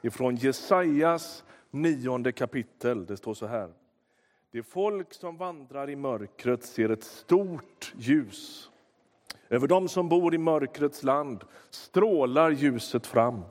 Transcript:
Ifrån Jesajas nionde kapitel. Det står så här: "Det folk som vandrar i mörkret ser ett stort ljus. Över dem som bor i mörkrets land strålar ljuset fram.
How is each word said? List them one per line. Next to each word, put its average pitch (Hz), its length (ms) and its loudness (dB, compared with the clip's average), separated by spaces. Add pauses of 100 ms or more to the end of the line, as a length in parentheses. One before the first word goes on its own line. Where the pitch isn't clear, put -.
Ifrån 123 340 -2
Jesajas 160 1080 2 (280)
nionde 127 600 0
kapitel. 120 760 -4
Det 98 120 -8
står 107 160 -8
så 107 120 -10
här: 107 240 -6 (800)
"Det 117 120 -10
folk 196 500 -4
som 170 240 -14
vandrar 143 520 -10
i 143 60 -8
mörkret 123 680 -4
ser 110 260 0
ett 110 140 -2
stort - 920 -2
ljus. 123 720 -2 (800)
Över 127 180 2
dem 185 200 4
som 170 220 -2
bor 170 260 4
i - 20 2
mörkrets 147 680 0
land 135 400 0 (260)
strålar 160 840 2
ljuset 131 560 0
fram. 117 440 2